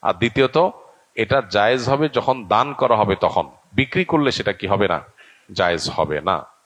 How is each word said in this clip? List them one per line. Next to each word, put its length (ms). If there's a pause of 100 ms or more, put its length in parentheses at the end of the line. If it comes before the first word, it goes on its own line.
আর 120
দ্বিতীয়ত 420 (600)
এটা 220 (160)
জায়েজ 340
হবে 180 (100)
যখন 200 (160)
দান 160 (120)
করা 160
হবে 180 (100)
তখন, 200 (300)
বিক্রি 300
করলে 280
সেটা 200
কি 140
হবে 220
না? 100 (520)
জায়েজ 340 (120)
হবে 220 (100)
না। 80 (300)